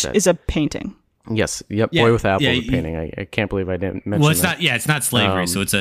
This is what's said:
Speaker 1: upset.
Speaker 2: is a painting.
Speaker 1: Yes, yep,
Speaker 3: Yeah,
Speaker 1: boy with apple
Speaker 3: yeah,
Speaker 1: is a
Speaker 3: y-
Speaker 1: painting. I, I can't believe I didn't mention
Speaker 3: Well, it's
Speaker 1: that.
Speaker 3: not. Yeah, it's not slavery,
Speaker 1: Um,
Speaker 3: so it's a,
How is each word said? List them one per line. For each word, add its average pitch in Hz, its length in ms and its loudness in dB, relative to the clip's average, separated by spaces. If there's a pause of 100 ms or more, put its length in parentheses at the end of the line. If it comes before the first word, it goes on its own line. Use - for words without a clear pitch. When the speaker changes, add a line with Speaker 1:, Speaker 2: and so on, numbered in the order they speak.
Speaker 1:
upset. - 100 -4
Speaker 2:
is 196 120 2
a 175 60 4
painting. - 600 -4 (360)
Speaker 1:
Yes, 107 380 -2
yep, 107 220 0
Speaker 3:
Yeah, 165 120 2
Speaker 1:
boy 117 100 6
with 110 120 0
apple 98 180 2
Speaker 3:
yeah, 127 100 2
Speaker 1:
is 123 120 0
a - 20 -8
Speaker 3:
y- - 60 0
Speaker 1:
painting. 82 240 -2
I, 80 220 -6
I 98 60 -8
can't 104 240 -4
believe 95 200 -2
I 92 80 -2
didn't 92 280 -6
mention 104 160 0
Speaker 3:
Well, 147 100 6
it's 156 100 2
Speaker 1:
that. 170 160 0
Speaker 3:
not. 165 40 -4
Yeah, 139 140 2
it's 117 120 -4
not 151 160 0
slavery, 98 380 2
Speaker 1:
Um, 87 60 -2
Speaker 3:
so 92 140 -2
it's 95 120 -2
a, 101 80 2